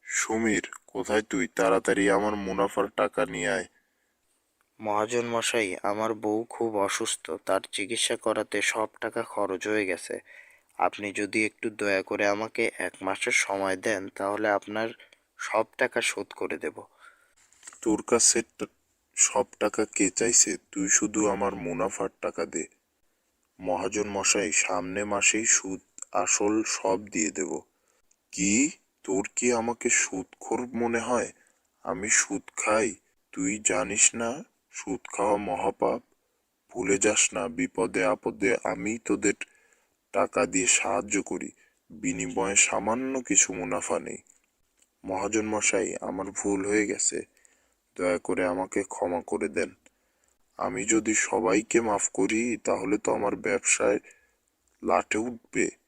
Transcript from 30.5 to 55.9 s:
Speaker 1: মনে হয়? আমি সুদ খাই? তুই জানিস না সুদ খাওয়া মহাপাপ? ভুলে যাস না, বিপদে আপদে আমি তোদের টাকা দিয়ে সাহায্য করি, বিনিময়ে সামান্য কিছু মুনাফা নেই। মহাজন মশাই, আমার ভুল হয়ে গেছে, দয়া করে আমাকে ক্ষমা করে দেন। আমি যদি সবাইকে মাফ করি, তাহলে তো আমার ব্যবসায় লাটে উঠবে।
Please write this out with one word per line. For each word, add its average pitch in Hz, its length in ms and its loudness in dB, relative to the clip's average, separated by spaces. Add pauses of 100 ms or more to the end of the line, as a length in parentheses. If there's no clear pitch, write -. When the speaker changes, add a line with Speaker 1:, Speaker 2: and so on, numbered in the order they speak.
Speaker 1:
মনে 117 380 -2
হয়? 113 340 -2 (500)
আমি 92 260 -6
সুদ - 340 2 (140)
খাই? 107 380 2 (380)
তুই 98 320 -2
জানিস 104 500 2
না 117 300 -2 (260)
সুদ - 300 -6 (160)
খাওয়া 104 200 4
মহাপাপ? 113 680 0 (680)
ভুলে 98 280 2
যাস - 340 4
না, 101 160 -2
বিপদে 110 560 -2
আপদে 110 600 0
আমি - 340 -2
তোদের 104 360 2 (800)
টাকা 101 340 2
দিয়ে 95 200 0
সাহায্য 101 560 2
করি, - 280 -6 (400)
বিনিময়ে 98 680 -2
সামান্য 117 640 0
কিছু - 320 2
মুনাফা 104 460 -4
নেই। - 200 -10 (840)
মহাজন 101 420 -2
মশাই, 107 540 0
আমার 95 260 -6
ভুল 98 400 -2
হয়ে 104 200 2
গেছে, 85 360 -2 (760)
দয়া 90 220 0
করে 92 280 -2
আমাকে 92 360 -2
ক্ষমা 87 400 -2
করে 82 260 -2
দেন। 92 260 -4 (840)
আমি 95 280 -2
যদি 110 300 4
সবাইকে 107 680 2
মাফ 107 320 0
করি, 110 440 0
তাহলে 107 420 0
তো 113 160 0
আমার 113 220 -2
ব্যবসায় 110 640 2 (840)
লাটে 90 340 2
উঠবে। 117 520 -2 (180)